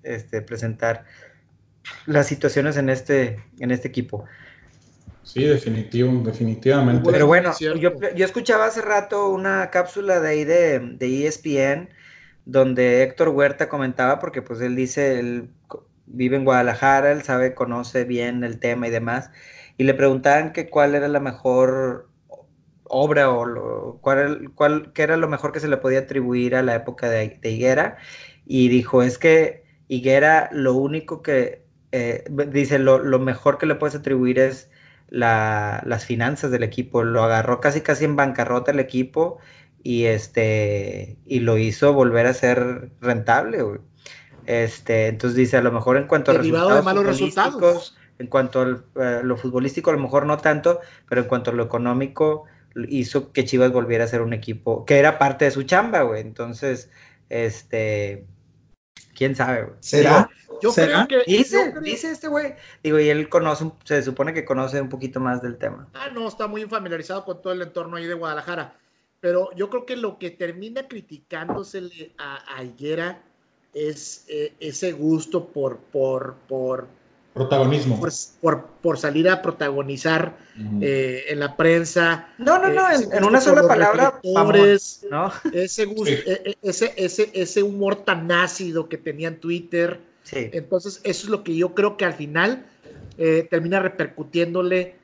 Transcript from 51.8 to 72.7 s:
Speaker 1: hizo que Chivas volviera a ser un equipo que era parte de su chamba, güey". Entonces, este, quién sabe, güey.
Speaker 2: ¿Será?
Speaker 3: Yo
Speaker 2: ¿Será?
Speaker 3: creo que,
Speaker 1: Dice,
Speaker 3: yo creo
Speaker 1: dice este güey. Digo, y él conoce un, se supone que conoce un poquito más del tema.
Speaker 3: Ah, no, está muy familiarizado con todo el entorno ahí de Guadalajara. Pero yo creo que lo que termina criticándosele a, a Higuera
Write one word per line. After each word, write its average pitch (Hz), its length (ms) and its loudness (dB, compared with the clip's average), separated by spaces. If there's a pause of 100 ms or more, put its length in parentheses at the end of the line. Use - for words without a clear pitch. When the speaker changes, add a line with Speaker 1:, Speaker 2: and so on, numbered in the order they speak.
Speaker 1:
hizo 131 440 -4
que 127 120 0
Chivas 127 280 2
volviera 117 320 0
a 113 40 -2
ser 117 120 -2
un 113 140 -4
equipo 110 500 -6
que 143 140 6
era 151 200 6
parte 135 280 2
de 135 60 4
su 135 100 -4
chamba, 185 400 2
güey". 110 180 -2
Entonces, 117 720 -8 (400)
este, 107 960 -4 (880)
quién 135 180 0
sabe, 123 280 -2
güey. - 180 -12
Speaker 2:
¿Será? 147 480 4 (320)
Speaker 3:
Yo 233 120 2
Speaker 2:
¿Será? 170 340 4
Speaker 3:
creo 262 180 2
que, 170 60 -4
Speaker 1:
Dice, 269 360 4
Speaker 3:
yo 269 40 -4
creo 311 120 -12
Speaker 1:
dice 302 280 -8
este 311 160 -12
güey. 294 280 -4 (280)
Digo, 156 160 2
y 151 120 4
él 151 180 0
conoce 160 340 0
un, 160 120 -8 (100)
se 143 180 0
supone 135 320 -4
que 151 100 -6
conoce 131 360 -4
un 135 80 -6
poquito 131 320 -8
más 123 200 -2
del 120 160 -10
tema. - 380 -10
Speaker 3:
Ah, 269 180 -12
no, 233 140 -8
está 208 220 -8
muy 214 160 -10
familiarizado 185 600 -10
con 185 160 -10
todo 185 120 -8
el 180 100 -6
entorno 170 340 -10
ahí 170 100 -10
de 175 80 -8
Guadalajara. 156 640 -10 (440)
Pero 180 340 0
yo 196 160 -6
creo 247 160 -6
que 254 80 -8
lo 226 240 -8
que 175 120 -12
termina 208 580 -12
criticándosele 175 1300 -14
a, 139 380 -14
a 131 80 -12
Higuera 156 580 -6 (500)